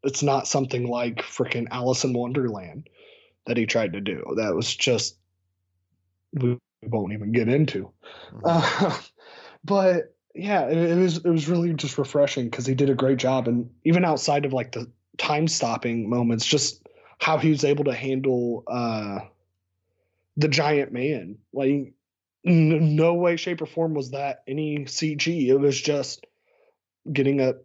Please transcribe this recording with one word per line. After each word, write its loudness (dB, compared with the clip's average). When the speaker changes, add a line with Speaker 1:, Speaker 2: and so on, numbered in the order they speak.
Speaker 1:
it's -2
not 2
something -2
like -4
frickin' -4
Alice -2
in 0
Wonderland -4
that -4
he 0
tried -2
to -8
do. -6
That -2
was -2
just, -2
we 0
won't -4
even -6
get 2
into. 0
Speaker 2:
Mm-hmm. -8
Speaker 1:
Uh, 2
<laughs> -20
but 2
yeah, 0
it, 2
it 4
was, 4
it 0
was 2
really 2
just -4
refreshing 0
'cause -8
he 0
did 4
a 4
great 2
job. 0
And 0
even 4
outside 2
of, -2
like, -4
the -10
time-stopping -2
moments, 0
just -2
how 0
he 2
was 2
able 2
to 0
handle, -2
uh, -4
the 2
giant 0
man. -4
Like, -2
n-, 4
no 4
way, 2
shape, -6
or -6
form -2
was -6
that -6
any -4
C -4
G. 0
It 6
was 2
just -4
getting 2
a 2